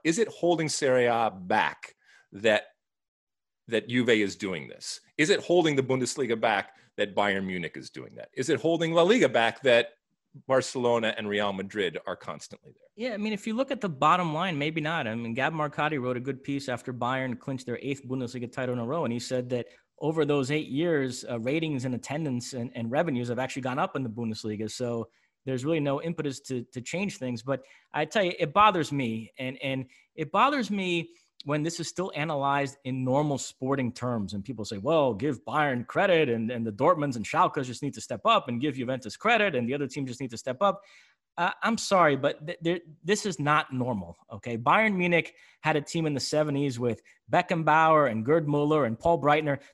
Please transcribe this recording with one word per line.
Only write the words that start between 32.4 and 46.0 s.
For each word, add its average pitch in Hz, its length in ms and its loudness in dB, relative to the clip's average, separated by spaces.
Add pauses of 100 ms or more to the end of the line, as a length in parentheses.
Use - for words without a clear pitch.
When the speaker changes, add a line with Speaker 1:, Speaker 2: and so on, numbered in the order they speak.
Speaker 2:
in 131 180 -4
normal 135 360 2
sporting 131 520 -2
terms, 113 440 -4
and 101 100 -6
people 110 180 -8
say, 104 140 -8
"Well, 131 380 2
give 123 280 -2
Bayern 131 440 0
credit, 165 420 4
and, 113 220 0
and 117 160 -4
the 110 40 -2
Dortmunds 143 460 2
and 107 80 -4
Schalkes 156 400 2
just 123 180 -8
need 139 120 -4
to 110 80 -12
step 117 240 -8
up, 220 220 4
and 120 120 -2
give 139 140 0
Juventus 123 420 -6
credit, 208 380 2
and 120 120 0
the 120 60 -2
other 143 140 -2
team 135 200 -6
just 123 140 -10
need 123 120 -8
to 113 40 -10
step 127 240 -8
up." 196 220 2 (560)
Uh, 175 140 0 (100)
I'm 220 160 0
sorry, 165 380 4
but 143 300 -4
th-, 175 160 -10
th-, 170 200 0 (200)
this 202 220 0
is 190 140 -2
not 151 340 2
normal, 117 460 -4 (120)
okay? 113 280 -8
Bayern 196 360 4
Munich 175 400 2 (260)
had 156 160 0
a 147 40 2
team 165 240 -2